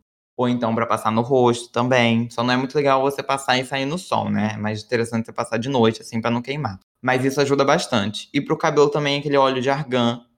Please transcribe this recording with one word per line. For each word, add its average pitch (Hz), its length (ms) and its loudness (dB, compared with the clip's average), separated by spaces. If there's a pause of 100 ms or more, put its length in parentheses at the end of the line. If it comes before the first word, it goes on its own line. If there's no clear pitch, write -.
(380)
ou 123 120 0
então 120 260 -2
pra 117 100 0
passar 110 260 0
no 113 100 2
rosto 120 500 2
também. 120 580 2
Só 120 140 -4
não 123 100 0
é 123 40 2
muito 131 180 -4
legal 135 260 2
você 139 220 -2
passar 135 340 -2
e 127 80 -2
sair 135 200 -4
no 151 120 -4
sol, 107 320 -2
né? 104 260 0
É - 20 -12
mais 107 260 -6
interessante 117 420 -2
você 110 80 -18
passar 117 240 -4
de 120 120 -4
noite, 113 320 2
assim, - 180 -6
pra 117 120 -2
não 120 100 -2
queimar. 135 360 -6 (240)
Mas 127 220 0
isso 135 160 -2
ajuda 139 240 2
bastante. 123 680 0
E 143 80 0
pro 156 160 -2
cabelo 151 320 4
também, 143 300 -2
aquele 143 180 0
óleo 131 240 2
de 131 80 0
argan, 123 560 0 (120)